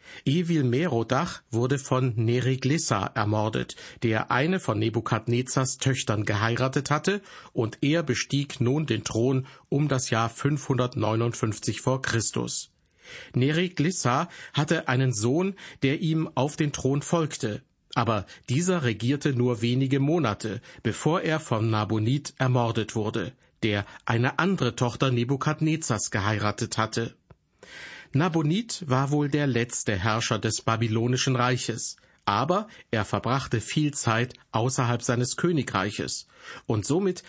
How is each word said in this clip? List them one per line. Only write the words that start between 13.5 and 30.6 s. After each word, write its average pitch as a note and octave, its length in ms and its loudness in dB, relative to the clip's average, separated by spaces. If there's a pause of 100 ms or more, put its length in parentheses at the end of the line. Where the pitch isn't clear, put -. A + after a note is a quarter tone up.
hatte D#3 340 2
einen C3 260 2
Sohn, C#3+ 420 0 (280)
der C#3 180 2
ihm D#3+ 360 0
auf C#3 200 2
den D3 160 0
Thron C#3 300 0
folgte, C#3+ 600 -2 (320)
aber A2 320 2 (220)
dieser E3+ 360 2
regierte B2 500 0
nur B2 260 0
wenige B2+ 380 2
Monate, C3 640 0 (220)
bevor D3+ 380 0
er D#3 180 -2
von A2+ 280 0
Nabonid A2 720 0
ermordet A#2+ 560 0
wurde, A2 380 -2 (300)
der G#2 220 2 (220)
eine A#2+ 320 0
andere D#3+ 380 0
Tochter C3 340 0
Nebukadnezars C#3+ 1000 -2
geheiratet G#2 680 0
hatte. A2+ 360 -2 (1000)
Nabonid E3 720 0
war C3+ 240 2
wohl D3 180 2
der D3 180 2
letzte A#2 480 0
Herrscher A2 440 0
des G#2+ 240 -2